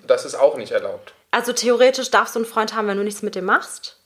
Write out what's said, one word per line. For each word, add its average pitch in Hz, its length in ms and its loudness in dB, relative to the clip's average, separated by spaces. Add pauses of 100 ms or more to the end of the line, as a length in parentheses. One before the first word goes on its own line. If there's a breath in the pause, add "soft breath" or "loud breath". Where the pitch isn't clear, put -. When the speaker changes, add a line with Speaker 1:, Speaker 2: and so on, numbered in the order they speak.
Speaker 1:
das, 127 160 2
das 143 100 -12
ist - 80 -8
auch 139 160 6
nicht 113 160 -10
erlaubt? 98 400 -4 (180)
Speaker 2:
Also 240 220 0
theoretisch 247 580 2
darfst 220 240 2
du 240 40 -4
einen 226 80 -2
Freund 220 280 -4
haben, 214 140 -2
wenn 196 80 -2
du 202 80 -2
nichts 208 160 -8
mit 208 140 -6
dem 185 100 -8
machst. - 600 -4